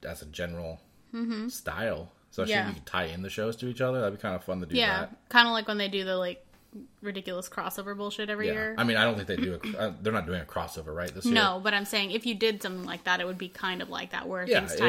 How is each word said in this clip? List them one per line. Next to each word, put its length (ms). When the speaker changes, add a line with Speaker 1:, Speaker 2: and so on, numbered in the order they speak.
Speaker 1:
as 180
a 40
general 540
Speaker 2:
Mm-hmm. 340
Speaker 1:
style. 640
Especially 220
Speaker 2:
Yeah. 120
Speaker 1:
if 40
you 60
could 120
tie 200
in 160
the 80
shows 260
to 120
each 120
other. 200
That'd 180
be 20
kind 140
of 100
fun 160
to 60
do 100
Speaker 2:
Yeah. 240
Speaker 1:
that. 160
Speaker 2:
Kinda 200
like 160
when 120
they 100
do 160
the, 140
like, 260
ridiculous 480
crossover 480
bullshit 320
every 200
Speaker 1:
Yeah. 40
Speaker 2:
year. 240
Speaker 1:
I 80
mean, 140
I 60
don't 120
think 100
they 100
do 280
a, 140
uh, 140
they're 100
not 140
doing 160
a 20
crossover, 500
right, 180
this 120
year? 100
Speaker 2:
No, 300
but 80
I'm 140
saying 240
if 160
you 80
did 280
something 220
like 200
that, 160
it 60
would 120
be 100
kind 320
of 80
like 220
that, 180
where 180
Speaker 1:
Yeah, 140
Speaker 2:
things 140
Speaker 1:
it 60
Speaker 2:
tie 80